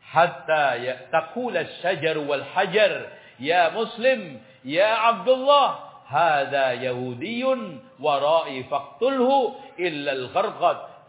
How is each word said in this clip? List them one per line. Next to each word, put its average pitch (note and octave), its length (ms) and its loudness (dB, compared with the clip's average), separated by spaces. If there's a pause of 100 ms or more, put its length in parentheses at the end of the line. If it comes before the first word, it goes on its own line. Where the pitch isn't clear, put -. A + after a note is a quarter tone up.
Hatta D3+ 720 2
ya-, B2 300 -6
taqula F3 560 -2 (160)
syajaru D#3 480 -2
wal C3+ 160 -2 (100)
hajar. F#3 640 0 (220)
Ya E3 320 2
Muslim, G#3+ 720 -2 (240)
ya G#3+ 480 2
Abdullah, C4 960 2
hadha C#3 640 2
yahudiyun C#3 1040 -4 (220)
warai C#3+ 640 0
faqtulhu C4 920 0 (220)
illa D3+ 320 -4
al-gharqad. D#3 680 -2 (300)